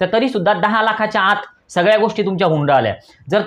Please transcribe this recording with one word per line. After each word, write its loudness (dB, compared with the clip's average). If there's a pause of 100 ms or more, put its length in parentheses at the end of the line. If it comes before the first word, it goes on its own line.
तर 0
तरी 0
सुद्धा 0
दहा 0
लाखाच्या -2
आत 2 (320)
सगळ्या 2
गोष्टी -2
तुमच्या 0
होऊन 0
राहिल्या. 2 (360)
जर 2